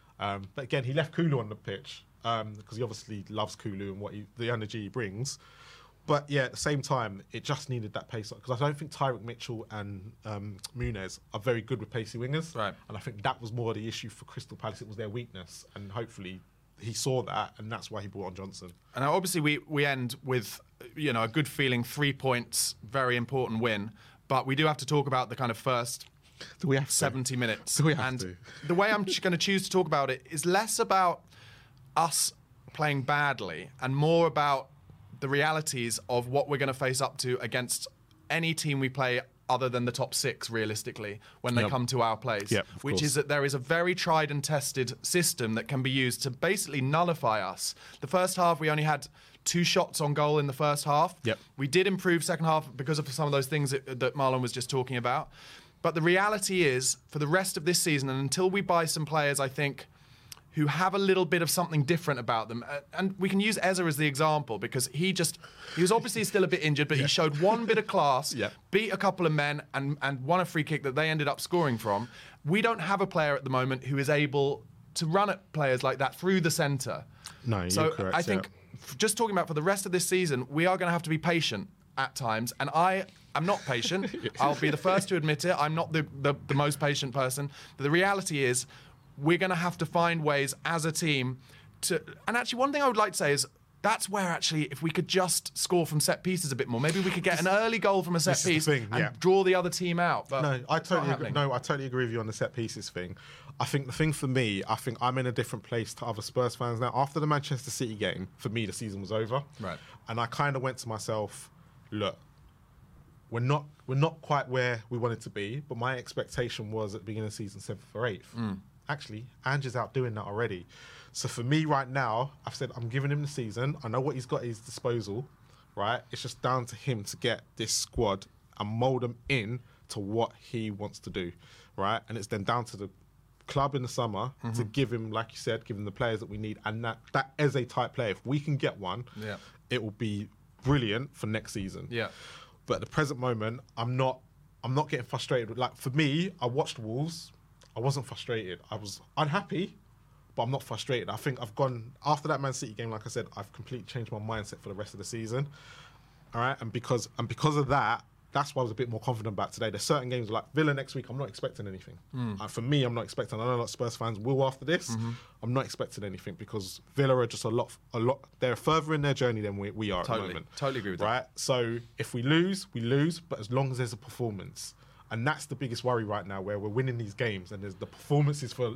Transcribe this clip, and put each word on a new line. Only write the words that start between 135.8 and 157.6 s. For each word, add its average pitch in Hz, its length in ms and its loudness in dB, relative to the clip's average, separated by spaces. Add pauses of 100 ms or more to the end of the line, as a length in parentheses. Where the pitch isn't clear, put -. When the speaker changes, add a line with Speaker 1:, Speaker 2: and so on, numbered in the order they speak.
Speaker 1:
the 98 80 -6
players 113 280 -2
that - 80 -10
we 104 100 -8
need 107 260 -6
and 110 200 -4
that, 117 140 -4 (140)
that 135 260 0
Eze 143 300 2
type - 260 -2
player. 117 160 -2
If - 160 -6
we 139 120 0
can 143 180 0
get 131 220 -2
one, 101 260 -6 (120)
Speaker 2:
Yeah. 208 200 -8 (340)
Speaker 1:
it 123 120 0
will 107 100 -6
be 104 360 -4 (340)
brilliant 127 540 2
for 120 100 -6
next 107 260 -4
season. 90 380 -8
Speaker 2:
Yeah. 117 180 -2 (580)
Speaker 1:
But 113 80 0
at - 60 -2
the - 80 -6
present 151 320 -2
moment, 120 400 -2 (160)
I'm 120 200 -2
not, 131 220 2 (460)
I'm 127 100 -2
not 147 140 2
getting 123 180 -4
frustrated. 113 500 -2
Like, 151 200 -2
for - 140 -6
me, 156 500 2
I 214 60 0
watched 131 340 -2
Wolves. 135 520 -6 (440)
I 113 40 -4
wasn't 131 260 0
frustrated. 110 520 -6 (120)
I 110 60 -4
was 101 240 -12 (160)
unhappy, 156 600 0 (580)
but 120 80 0
I'm 117 80 0
not 135 140 -2
frustrated. 113 440 -2
I 101 80 -4
think 127 240 -4
I've 107 140 -10
gone, 127 380 -2 (120)
after 147 240 0
that 139 120 0
Man 135 140 -2
City 113 180 -8
game, 117 180 -8
like 110 160 -8
I 110 40 -8
said, 113 160 -4 (100)
I've 101 160 -10
completely 113 320 -12
changed 117 260 -8
my 107 80 -6
mindset 107 420 -6
for 101 100 -12
the 98 40 -10
rest 101 200 -10
of 101 40 -14
the 98 60 -12
season. 117 420 -4 (880)
All 117 60 0
right? 131 200 2
And 113 120 -6
because, 120 360 0 (100)
and 120 100 -2
because 151 280 2
of 139 120 2